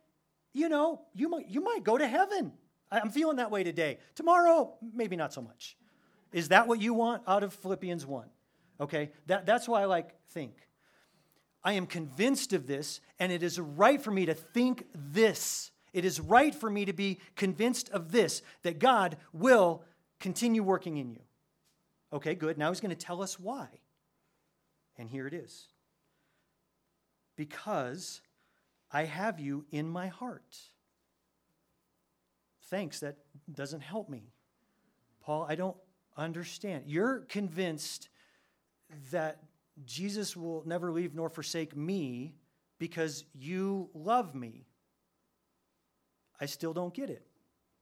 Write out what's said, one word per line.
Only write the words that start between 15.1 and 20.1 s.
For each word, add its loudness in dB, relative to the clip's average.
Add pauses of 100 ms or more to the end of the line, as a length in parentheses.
It 0
is 0
right 6
for -6
me -2
to -2
be -2 (160)
convinced 0
of -6
this, 2 (180)
that -2
God 4 (160)
will 6 (360)